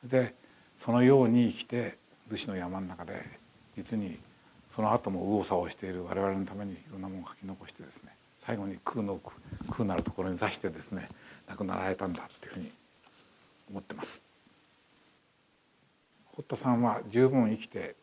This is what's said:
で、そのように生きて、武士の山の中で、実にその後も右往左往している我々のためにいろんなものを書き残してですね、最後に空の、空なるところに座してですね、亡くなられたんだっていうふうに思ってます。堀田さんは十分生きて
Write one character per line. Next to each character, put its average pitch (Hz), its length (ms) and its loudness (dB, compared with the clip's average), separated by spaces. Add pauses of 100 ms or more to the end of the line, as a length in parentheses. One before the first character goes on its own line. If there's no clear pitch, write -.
で、 123 320 2 (480)
そ 117 80 -2
の 120 100 6
よ 131 220 10
う 120 60 6
に 117 200 8
生 - 100 -6
き - 40 -8
て、 120 340 -4 (300)
武 107 100 -6
士 - 120 -6
の 98 80 -4
山 90 240 -4
の 95 60 -6
中 87 180 -12
で、 82 180 -10 (540)
実 107 200 -6
に 92 220 -6 (560)
そ 113 60 -4
の 107 100 2
後 113 200 2
も 90 100 -2
右 101 200 2
往 - 20 -2
左 95 120 0 (120)
往 - 20 -8
し - 60 -12
て - 100 -12
い 95 40 -6
る 90 140 -6
我 90 160 -4
々 98 140 2
の 98 120 -2
た 98 100 -10
め 101 100 -8
に 98 80 -8
い 85 40 -14 (140)
ろ 101 60 -14
ん 95 40 -10
な 95 60 -8
も 95 100 -10
の 90 60 -10
を 82 40 -14
書 - 80 -16
き 101 100 -18
残 95 220 -12
し - 60 -18
て - 100 -18
で - 80 -18
す - 120 -20
ね、 - 80 -20 (320)
最 113 140 -4
後 101 80 -6
に 95 180 -8
空 117 200 -4
の、 98 160 -4 (500)
空 - 160 -2
な 95 100 0
る 80 80 2
と - 80 -4
こ 95 120 -4
ろ 92 60 -2
に 90 80 -4
座 104 120 0
し - 80 -6
て 95 120 -4
で 90 120 -12
す - 120 -14
ね、 90 160 -8 (380)
亡 - 100 -12
く 107 60 -4
な 95 120 -4
ら 92 140 -2
れ 92 60 0
た 95 120 -4
ん 87 60 -2
だ 82 100 -8
っ - 160 -18
て - 80 -18
い - 20 -16
う - 40 -14
ふ - 40 -10
う - 20 -10
に - 120 -12 (1000)
思 - 120 -10
っ - 20 -18
て - 100 -14
ま - 100 -10
す。 - 160 -14 (2250)
堀 151 120 -12
田 - 80 -4
さ 127 160 0
ん 120 100 4
は 110 280 2
十 123 200 8
分 123 220 4
生 110 100 -2
き - 60 -14
て - 360 -10